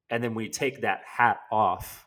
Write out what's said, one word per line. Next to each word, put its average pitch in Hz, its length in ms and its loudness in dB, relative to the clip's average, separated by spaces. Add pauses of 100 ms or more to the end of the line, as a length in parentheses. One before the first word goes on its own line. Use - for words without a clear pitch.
And 117 140 0
then 117 100 -2
when 110 120 -4
you 101 60 -10
take 127 300 -2
that 104 240 0
hat 117 340 4 (120)
off, 101 560 0